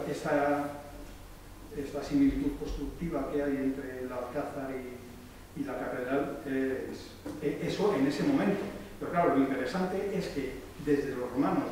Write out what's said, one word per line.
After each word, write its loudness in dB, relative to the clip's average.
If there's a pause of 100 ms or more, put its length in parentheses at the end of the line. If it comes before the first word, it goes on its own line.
esta, 2 (1080)
esta -4
similitud 4
constructiva -4
que 2
hay 2
entre -2
el -6
Alcázar -4
y, -10
y -2
la -4
catedral 0
es, -2 (320)
e-, 0
eso 2
en 6
ese 2
momento. 4 (380)
Pero -4
claro, 6
lo 8
interesante 0
es 0
que -2 (320)
desde 4
los -2
romanos, 4